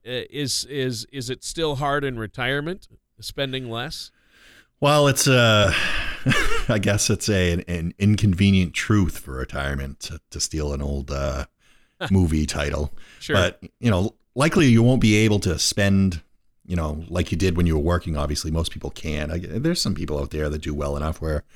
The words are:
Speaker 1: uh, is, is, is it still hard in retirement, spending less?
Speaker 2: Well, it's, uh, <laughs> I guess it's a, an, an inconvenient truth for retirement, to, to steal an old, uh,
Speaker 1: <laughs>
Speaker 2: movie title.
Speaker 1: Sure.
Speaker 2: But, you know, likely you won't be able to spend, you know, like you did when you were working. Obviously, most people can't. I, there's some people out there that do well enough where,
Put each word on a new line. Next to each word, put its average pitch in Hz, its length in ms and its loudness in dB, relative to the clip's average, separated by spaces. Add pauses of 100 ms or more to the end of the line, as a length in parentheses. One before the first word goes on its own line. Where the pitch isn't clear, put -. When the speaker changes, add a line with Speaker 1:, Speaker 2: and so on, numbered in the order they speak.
Speaker 1:
uh, 120 240 -10
is, 135 380 -6
is, 131 420 -6
is 131 200 -10
it 123 120 -10
still 156 340 -6
hard 143 280 -2
in 127 140 -6
retirement, 135 680 -6 (320)
spending 131 500 -8
less? 117 400 -10 (680)
Speaker 2:
Well, 143 280 6
it's, - 180 2
uh, 110 460 6 (540)
<laughs> - 420 2
I 110 100 2
guess 101 300 0
it's 110 220 -2
a, 90 220 2
an, 87 140 -2
an 85 320 -6
inconvenient 98 760 4
truth - 440 0
for - 140 -12
retirement, 67 680 -6
to, - 200 -14 (100)
to 76 100 -10
steal 73 340 -4
an 71 80 -6
old, 69 280 -6
uh, 69 360 -4 (520)
Speaker 1:
<laughs> 156 120 -8
Speaker 2:
movie 80 340 4
title. 71 480 -4 (280)
Speaker 1:
Sure. - 160 -2
Speaker 2:
But, 90 260 0 (180)
you 117 100 2
know, 95 240 2 (200)
likely 156 320 4
you 113 160 8
won't 123 180 4
be 107 160 6
able 107 220 4
to 85 200 0
spend, 98 640 2 (460)
you 87 100 -4
know, 78 320 -4
like 87 240 -2
you 85 60 -2
did 90 180 2
when 87 80 2
you 82 100 2
were 76 80 0
working. 85 360 0
Obviously, 73 320 -4
most 82 200 -2
people - 200 -8
can't. 76 420 -6
I, 87 60 -4
there's 139 420 -4
some - 140 -2
people 78 240 -4
out 71 120 -6
there 76 200 -4
that 76 100 -4
do 73 140 -6
well 71 240 -4
enough 78 240 -4
where, 78 200 -4 (140)